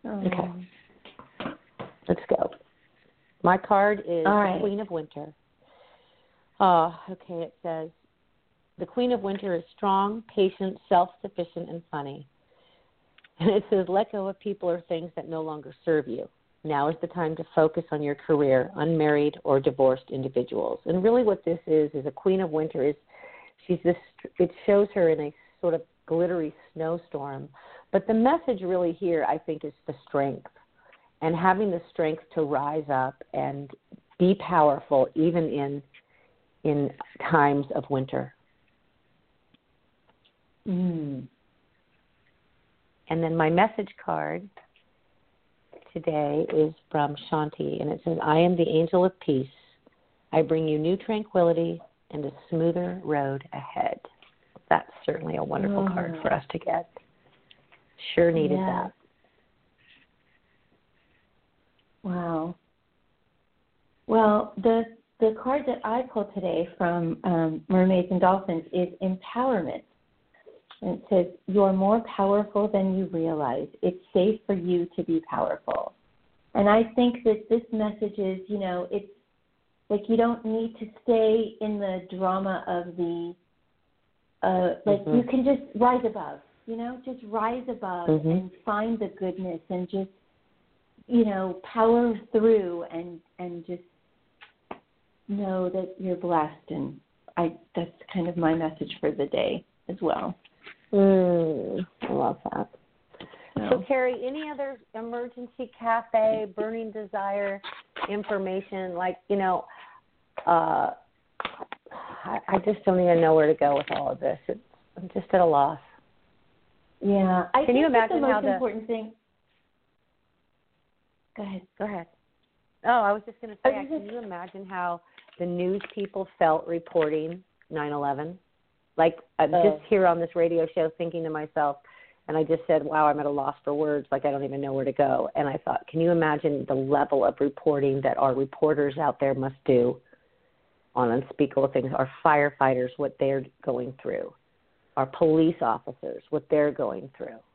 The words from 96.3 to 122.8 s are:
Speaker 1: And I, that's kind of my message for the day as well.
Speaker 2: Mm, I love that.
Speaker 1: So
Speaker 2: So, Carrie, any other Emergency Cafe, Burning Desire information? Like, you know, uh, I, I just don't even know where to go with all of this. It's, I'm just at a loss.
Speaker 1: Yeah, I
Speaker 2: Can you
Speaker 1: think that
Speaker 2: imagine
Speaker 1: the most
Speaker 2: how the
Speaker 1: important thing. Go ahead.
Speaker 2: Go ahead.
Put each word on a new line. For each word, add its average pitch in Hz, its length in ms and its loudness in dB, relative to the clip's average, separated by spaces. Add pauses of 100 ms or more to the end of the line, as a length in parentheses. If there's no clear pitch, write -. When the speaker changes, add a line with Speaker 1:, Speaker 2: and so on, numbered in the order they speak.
Speaker 1:
And 143 300 -8 (380)
I, 165 180 -2 (180)
that's 170 280 -8 (100)
kind 175 160 -2
of 175 80 -6
my 160 180 2
message 156 460 -6
for 151 100 0
the 143 160 -4
day - 380 -2 (240)
as 185 140 -8
well. 175 320 -2 (580)
Speaker 2:
Mm, 180 920 4 (180)
I - 100 -4
love 135 260 0 (140)
that. - 160 -6 (880)
Speaker 1:
So - 140 -4
Speaker 2:
So, 190 180 2
Carrie, 254 360 0
any 302 260 -8
other 277 280 -8 (160)
Emergency 240 840 -10
Cafe, 220 680 0 (100)
Burning 220 340 -6
Desire 202 720 -4 (480)
information? 190 840 -4
Like, 180 240 -4 (100)
you 202 80 0
know, 185 280 0 (840)
uh, 160 440 4 (1300)
I, 214 140 -4 (100)
I 196 160 2
just 208 200 -2
don't 185 160 4
even 175 200 6
know 160 140 6
where 156 120 6
to 156 80 4
go 143 220 2
with 147 140 -4
all 143 200 -2
of 135 100 -8
this. 139 180 -4 (100)
It's, 214 120 -6 (360)
I'm 185 160 -14
just 190 200 -6
at 185 80 4
a 180 40 6
loss. 147 360 4 (1200)
Speaker 1:
Yeah, 190 540 2
I 269 100 4
Speaker 2:
Can 247 120 4
you 302 100 4
Speaker 1:
think 262 80 2
that 226 160 4
Speaker 2:
imagine 359 60 0
Speaker 1:
the 285 120 2
most 262 40 4
Speaker 2:
how - 80 2
the 196 140 0
Speaker 1:
important 220 320 -4
thing. 220 260 -6 (2250)
Go 208 60 -10
ahead. 196 200 -10 (160)
Speaker 2:
Go 196 60 -4
ahead. 196 220 -8 (800)